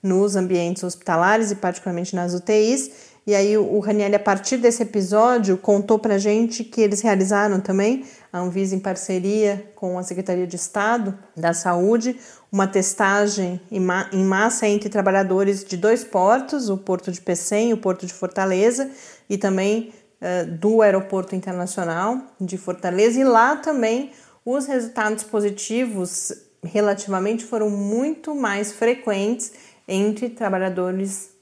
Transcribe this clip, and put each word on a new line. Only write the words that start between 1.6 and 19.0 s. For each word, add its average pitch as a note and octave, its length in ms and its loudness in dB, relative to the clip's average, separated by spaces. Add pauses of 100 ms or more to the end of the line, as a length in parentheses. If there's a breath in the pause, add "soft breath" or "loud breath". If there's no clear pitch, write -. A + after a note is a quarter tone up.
nas F3+ 200 -2
U F3+ 40 -2
T G#3+ 140 0
Is. A3+ 380 2 (340 loud breath)
E G#3 80 2
aí G3+ 240 4
o, G#3 60 4
o G#3 160 2
Ranieri, G3+ 360 0
a G3+ 40 4
partir G3 380 0
desse A#3 260 2
episódio, G#3 720 2
contou G3+ 400 2
pra G#3+ 220 0
gente A3 440 0
que - 160 -8
eles G3+ 220 2
realizaram G3+ 580 2
também, G3+ 460 0 (260 loud breath)
a F3+ 80 -6
Anvisa F#3+ 360 -2
em F#3+ 40 -2
parceria G3 960 -2
com F3+ 220 -6
a F3+ 60 -6
Secretaria F3+ 420 -4
de F3 100 -10
Estado G#3 640 -2 (180)
da E3 160 0
Saúde, G3 640 0 (360 loud breath)
uma G3 160 2
testagem G3 920 0 (120)
em G3+ 80 -4
ma-, F#3 340 0
em F#3+ 100 2
massa G#3+ 440 2
entre G#3 200 0
trabalhadores G3 800 2
de F#3 100 -8
dois A3 280 2
portos, A#3+ 680 0
o F#3+ 80 0
Porto F#3 340 -4
de F3 80 -8
Pecém G#3 520 -2
e - 20 2
o A3 40 0
Porto F#3+ 280 -2
de F3+ 80 -10
Fortaleza, G3 760 0 (380 loud breath)